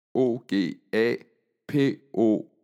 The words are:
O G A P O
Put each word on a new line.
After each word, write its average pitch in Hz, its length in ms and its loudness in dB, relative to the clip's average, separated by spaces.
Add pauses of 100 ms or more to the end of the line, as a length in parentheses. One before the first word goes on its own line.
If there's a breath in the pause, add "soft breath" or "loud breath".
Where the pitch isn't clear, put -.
(140)
O 120 240 0 (140)
G - 20 0 (380)
A 117 220 0 (540)
P - 60 -6 (380)
O 107 300 2 (220)